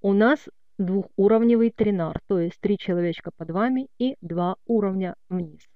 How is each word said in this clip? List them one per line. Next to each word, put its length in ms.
У 120
нас 360
двухуровневый 920
тринар, 580
то 120
есть 200
три 180
человечка 540
под 200
вами 360
и 220
два 340
уровня 500
вниз. 320